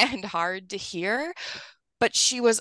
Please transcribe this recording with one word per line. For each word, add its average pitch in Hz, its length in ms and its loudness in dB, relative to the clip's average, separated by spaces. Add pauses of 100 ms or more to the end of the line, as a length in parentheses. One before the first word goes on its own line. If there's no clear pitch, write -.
<laughs> 254 120 2
and 196 120 -6
hard 185 440 -4
to 202 80 -8
hear, 214 560 -2 (680)
but 233 140 2
she - 260 2
was 226 200 6